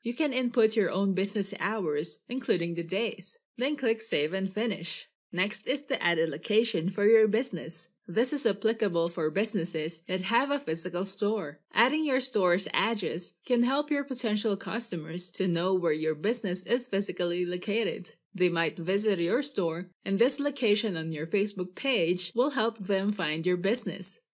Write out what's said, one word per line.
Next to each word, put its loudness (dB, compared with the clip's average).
you -6
can -4
input 0
your 0
own -2
business 4
hours, -4
including -4
the -6
days, -2
then -2
click -2
Save 2
and -2
Finish. -6
Next 0
is 2
to -4
add 0
a 0
location -2
for -2
your 6
business. 2
This 2
is 2
applicable -2
for -2
businesses 2
that -4
have 0
a -2
physical 2
store. -2
Adding 0
your 0
store's 0
address 0
can 0
help -2
your -2
potential 2
customers -2
to -4
know -2
where -2
your -2
business 2
is 0
physically -2
located. -6
They 0
might -4
visit 0
your -2
store, -4
and -2
this 8
location -2
on -4
your -6
Facebook -4
page -2
will 0
help -2
them -2
find -2
your 0
business. 6